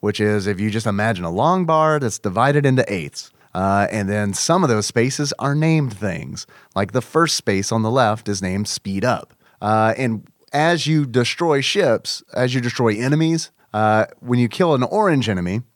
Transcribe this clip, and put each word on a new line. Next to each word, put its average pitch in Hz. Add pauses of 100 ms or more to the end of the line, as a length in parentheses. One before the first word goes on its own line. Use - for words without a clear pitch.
which 104
is, 104
if 98
you 107
just 110
imagine 104
a 82
long 165
bar 156
that's 123
divided 127
into 131
eighths. 78 (240)
Uh, 98
and 101
then 104
some 165
of 147
those 107
spaces 135
are 143
named 156
things. 92 (300)
Like, 101
the 120
first 160
space 98
on 113
the 110
left 113
is 98
named 98
Speed 98
Up. 120 (260)
Uh, 110
and 113 (240)
as 156
you 151
destroy 135
ships, 135 (140)
as 123
you 131
destroy 120
enemies, 156 (240)
uh, 107 (140)
when 123
you 120
kill 170
an 127
orange 160
enemy 95 (120)